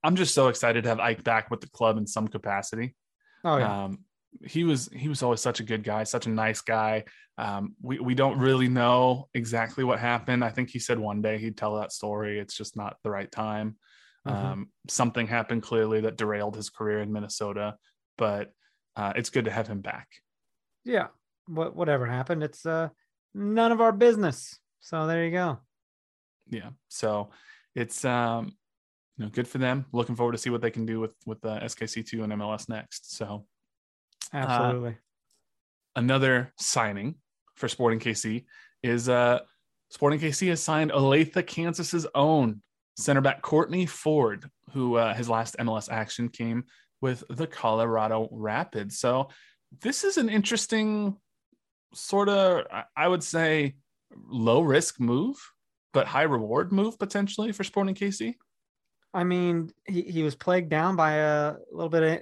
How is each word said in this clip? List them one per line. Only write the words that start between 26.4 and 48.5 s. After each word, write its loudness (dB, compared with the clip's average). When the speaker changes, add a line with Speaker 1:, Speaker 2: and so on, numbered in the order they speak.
Speaker 1:
Yeah. -8
So -2
it's, -6
um, 0
you -8
know, -8
good -4
for -6
them. 0
Looking -2
forward 0
to -6
see -4
what -2
they 0
can -6
do -4
with, -4
with, -12
uh, -6
S -8
K -6
C -8
two -6
and -4
M -4
L -4
S -8
Next. -12
So, -10
uh, -4
Speaker 2:
Absolutely. 0
Speaker 1:
another 4
signing -2
for -4
Sporting 2
K -2
C -4
is, 0
uh, 4
Sporting 2
K -2
C 0
has 0
signed 0
Olathe, 4
Kansas's -4
own 4
center 2
back 2
Courtney 2
Ford, 0
who, 0
uh, 4
his -4
last -2
M -2
L 0
S -6
action -4
came -4
with -2
the -4
Colorado 0
Rapids. -4